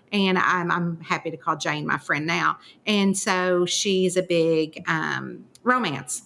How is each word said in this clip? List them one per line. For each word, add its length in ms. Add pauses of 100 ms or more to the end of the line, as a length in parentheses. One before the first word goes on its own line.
(120)
And 260
I'm, 320
I'm 300
happy 320
to 40
call 200
Jane 280
my 140
friend 280
now. 320 (280)
And 320
so 480
she's 500
a 60
big, 680
um, 580 (180)
romance 600